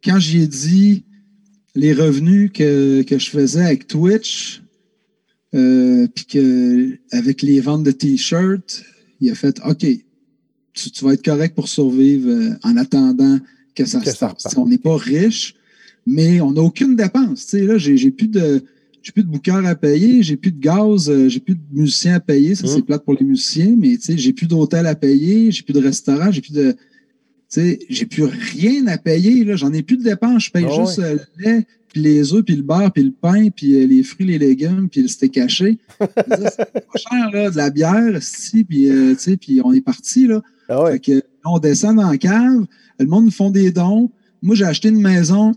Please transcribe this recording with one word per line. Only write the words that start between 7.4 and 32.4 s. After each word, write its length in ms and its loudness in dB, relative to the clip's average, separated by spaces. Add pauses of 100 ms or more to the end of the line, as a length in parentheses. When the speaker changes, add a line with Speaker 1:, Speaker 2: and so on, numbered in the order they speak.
Speaker 1:
les 180 2
ventes 220 -2
de 80 0
t-shirts, 960 -4 (360)
il 100 0
a 40 -6
fait, « 320 -4
OK, 200 -4 (840)
tu, 180 -14
tu 140 -14
vas 80 2
être 120 -4
correct 300 -2
pour 140 -6
survivre, 600 0
euh, 200 -2 (120)
en 140 0
attendant 600 0 (360)
que 100 -2
ça 160 -4
Speaker 2:
Que 100 -4
Speaker 1:
se 60 -8
Speaker 2:
ça 120 -6
Speaker 1:
passe. » 180 -14
Speaker 2:
reparte. 120 -4
Speaker 1:
On 100 0
n'est 100 2
pas 180 0
riche, 580 -2 (520)
mais 340 2
on 120 0
n'a 100 0
aucune 340 2
dépense. 500 -2
Tu 120 -4
sais, 80 0
là, 120 2
j'ai, 200 2
j'ai 120 2
plus 180 -4
de, 340 0 (400)
j'ai 100 -20
plus 120 0
de 40 -6
booker 380 -2
à 80 0
payer, 480 2
j'ai 140 -2
plus 160 -2
de 80 -12
gaz, 500 0
euh, 180 2
j'ai 120 -4
plus 140 -2
de 60 -8 (120)
musiciens 420 0
à 60 0
payer. 340 0
Ça, 120 -8
Speaker 2:
Mm. 40 -2
Speaker 1:
c'est 120 0
plate 220 -4
pour 100 0
les 100 4
musiciens, 540 0
mais 180 2
tu 80 -8
sais, 140 -2
j'ai 140 0
plus 140 -4
d'hôtel 400 0
à 80 0
payer, 580 2
j'ai 100 -6
plus 120 -8
de 80 2
restaurant, 500 0
j'ai 80 -2
plus 140 -16
de, 180 0
tu 60 -6 (840)
sais, 180 0 (120)
j'ai 160 -6
plus 180 -4
rien 600 -2
à 100 -2
payer, 480 0
là. 120 -2
J'en 180 -2
ai 80 -4
plus 160 -2
de 60 -6
dépenses. 420 0
Je 40 -12
paye 160 -2
Speaker 2:
Ah 200 -2
Speaker 1:
juste, 120 -4
Speaker 2:
ouais. 60 -4
Speaker 1:
euh, 120 -4 (200)
le 80 -14
lait, 220 0 (260)
puis 100 -4
les 300 2
œufs, 100 2